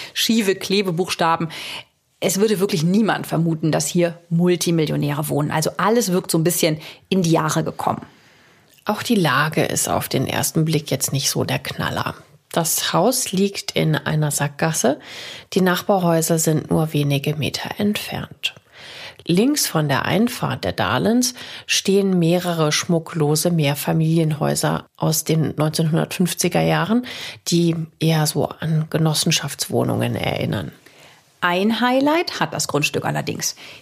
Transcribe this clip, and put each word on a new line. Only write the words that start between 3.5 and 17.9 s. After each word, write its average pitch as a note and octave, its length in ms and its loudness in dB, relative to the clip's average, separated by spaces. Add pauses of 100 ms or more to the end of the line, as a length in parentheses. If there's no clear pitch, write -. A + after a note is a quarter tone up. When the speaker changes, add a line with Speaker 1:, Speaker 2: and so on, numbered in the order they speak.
Speaker 1:
dass D#3 140 2
hier E3+ 320 0 (100)
Multimillionäre D#3 1000 0
wohnen. C#3+ 200 0
Also D#3+ 280 0
alles G3+ 340 2
wirkt F3+ 180 0
so F3 60 2
ein D#3+ 80 2
bisschen E3 340 2 (300)
in F#3+ 140 2
die E3 80 2
Jahre D#3 340 2
gekommen. - 400 -4 (800)
Speaker 2:
Auch G#3+ 180 -2
die A#3+ 120 0
Lage D#3 500 2
ist - 240 -2
auf - 220 -2
den C3+ 160 0
ersten - 400 0
Blick D#3 240 -2
jetzt - 240 -4
nicht C#3 160 -2
so C3 140 -2
der C3+ 160 -2
Knaller. - 540 -6 (380)
Das - 400 -2
Haus G#3 380 2
liegt G3 400 -2
in D#3+ 240 0
einer D3+ 380 0
Sackgasse. D#3+ 680 0 (540)
Die F#3+ 80 2
Nachbarhäuser F3 800 2
sind D#3 280 0
nur D#3+ 240 0
wenige D3 440 0
Meter - 420 -4
entfernt. - 760 -4 (720)